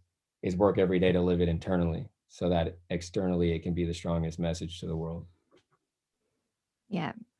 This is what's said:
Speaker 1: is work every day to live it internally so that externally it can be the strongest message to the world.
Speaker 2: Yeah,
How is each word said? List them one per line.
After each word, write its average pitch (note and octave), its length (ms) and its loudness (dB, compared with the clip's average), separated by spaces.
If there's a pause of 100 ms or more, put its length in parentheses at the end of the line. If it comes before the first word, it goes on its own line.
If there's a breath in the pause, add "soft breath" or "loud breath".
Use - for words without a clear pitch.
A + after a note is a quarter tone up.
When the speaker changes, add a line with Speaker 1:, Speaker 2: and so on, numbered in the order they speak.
(420)
Speaker 1:
is F2+ 140 -2
work G2 220 4
every F#2 200 4
day F2+ 140 6
to F2 100 4
live F2+ 180 4
it F2 80 4
internally E2+ 600 0 (200)
so F2+ 220 -4
that E2 280 0 (120)
externally F2 600 0
it D#2+ 100 -2
can F2 120 -4
be E2+ 100 0
the E2 100 -2
strongest E2 440 -4
message E2 420 -4
to F2 60 -8
the E2 100 -6
world. E2 300 -8 (1600)
Speaker 2:
Yeah, E3+ 240 -4 (280)